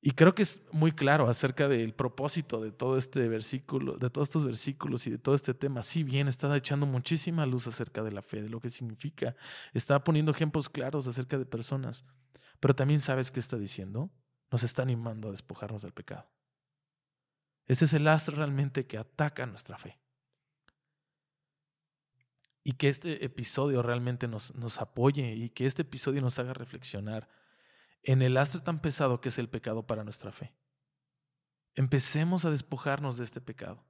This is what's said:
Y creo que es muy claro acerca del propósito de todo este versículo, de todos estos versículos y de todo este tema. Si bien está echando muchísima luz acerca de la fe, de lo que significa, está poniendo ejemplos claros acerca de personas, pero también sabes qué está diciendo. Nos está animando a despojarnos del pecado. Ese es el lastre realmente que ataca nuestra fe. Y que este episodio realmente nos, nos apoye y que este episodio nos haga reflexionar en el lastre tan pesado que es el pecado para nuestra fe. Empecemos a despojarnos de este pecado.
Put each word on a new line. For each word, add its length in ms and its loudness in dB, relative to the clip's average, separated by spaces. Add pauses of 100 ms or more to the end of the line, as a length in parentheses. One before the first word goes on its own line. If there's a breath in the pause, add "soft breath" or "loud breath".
Y 120 4
creo 220 10
que 80 4
es 280 0
muy 220 4
claro 360 6
acerca 380 2
del 260 2
propósito 680 -2
de 100 -6
todo 260 0
este 320 0
versículo, 680 -4
de 140 0
todos 180 0
estos 160 2
versículos 640 -4
y 20 -4
de 80 -4
todo 160 2
este 200 0
tema. 280 -4
Si 220 -2
bien 240 0
está 280 0
echando 300 0
muchísima 600 0
luz 200 -2
acerca 380 -6
de 80 -4
la 100 -8
fe, 180 -8
de 80 -6
lo 120 -8
que 100 -6
significa, 640 -6 (380 loud breath)
está 320 2
poniendo 260 4
ejemplos 380 0
claros 400 -4
acerca 280 -4
de 100 -2
personas, 580 -6 (560 loud breath)
pero 160 6
también 240 4
sabes 320 0
qué 80 -4
está 160 -4
diciendo. 540 -6 (420)
Nos 100 2
está 200 -2
animando 460 -2
a 40 -6
despojarnos 500 -10
del 100 -12
pecado. 380 -14 (1400)
Ese 180 4
es 80 4
el 120 4
lastre 320 4
realmente 500 0
que 120 -8
ataca 480 -4
nuestra 320 -14
fe. 200 -18 (2750)
Y 120 -2
que 140 2
este 360 -4
episodio 580 0
realmente 460 -2
nos, 260 -8
nos 260 -8
apoye 540 0
y 160 -6
que 160 -2
este 160 -2
episodio 400 -2
nos 160 0
haga 160 -4
reflexionar 760 -10 (720 soft breath)
en 200 4
el 120 4
lastre 260 2
tan 200 -2
pesado 400 2
que 80 -4
es 100 -4
el 100 -4
pecado 380 -4
para 180 -4
nuestra 280 -12
fe. 220 -14 (1200)
Empecemos 680 2
a 60 2
despojarnos 640 -2
de 80 -6
este 160 -12
pecado. 500 -14